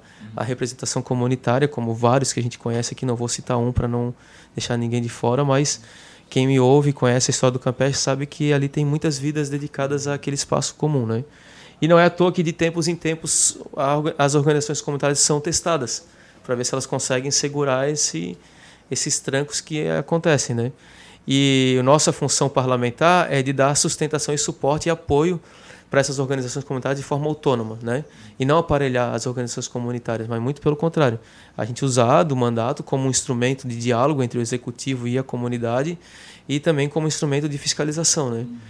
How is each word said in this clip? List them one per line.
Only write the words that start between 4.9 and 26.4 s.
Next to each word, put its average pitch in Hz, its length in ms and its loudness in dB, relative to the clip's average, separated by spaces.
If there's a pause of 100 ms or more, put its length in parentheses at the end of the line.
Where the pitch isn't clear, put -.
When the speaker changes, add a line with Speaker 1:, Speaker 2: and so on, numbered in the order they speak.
Speaker 1:
de 117 80 -4
fora, 120 340 2
mas 139 380 2 (480)
quem 131 160 2
me 135 140 4
ouve 143 320 6
e - 20 2
conhece 127 380 2
a - 20 0
história 127 200 2
do 127 60 -4
Campeche 135 380 0
sabe 139 300 -2
que 147 260 0
ali 139 140 2
tem 147 180 -2
muitas 147 320 0
vidas 147 320 -2
dedicadas 139 560 -4
àquele 143 300 -4
espaço 143 400 -2
comum, 143 320 0
né? 113 160 -2 (580)
E 151 60 2
não 170 100 8
é 170 80 8
à 175 40 6
toa 175 220 2
que 180 120 0
de 160 80 0
tempos 165 360 0
em 175 80 0
tempos - 600 -2 (180)
a 143 220 2
orga-, 151 200 -2
as 143 180 4
organizações 147 460 2
comunitárias 143 380 0
são 151 200 2
testadas 156 680 -2 (380)
pra 127 100 -4
ver 123 120 -2
se - 100 -4
elas 131 100 -2
conseguem 131 460 -2
segurar 139 580 0
esse, 165 480 -4 (540)
esses - 280 -2
trancos 139 420 -4
que 156 260 -4
acontecem, 160 680 0
né? 117 160 -2 (600)
E 135 480 4
a 123 40 2
nossa 151 280 6
função 143 380 0
parlamentar 127 840 2
é 139 120 2
de 135 100 -2
dar 139 220 2
sustentação 151 580 -2
e 147 40 -2
suporte 147 500 -2
e - 20 0
apoio 160 500 0 (480)
pra 135 120 2
essas 135 180 0
organizações 135 480 -4